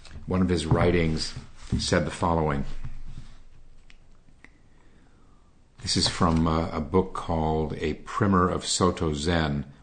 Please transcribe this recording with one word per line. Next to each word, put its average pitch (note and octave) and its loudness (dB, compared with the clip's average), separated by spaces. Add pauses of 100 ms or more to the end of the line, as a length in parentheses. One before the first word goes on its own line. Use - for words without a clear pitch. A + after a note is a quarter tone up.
(260)
one F#2 0
of F2+ 2
his E2 0
writings E2 2 (440)
said F2 2
the D#2 -4
following. D#2 0 (3250)
This - -2
is F2+ 2
from, E2 4
uh, E2 2
a E2 -4
book E2+ 2
called D#2 -2
A D#2 -2
Primer F#2 2
of E2 -4
Soto F2+ 0
Zen, D2 0 (180)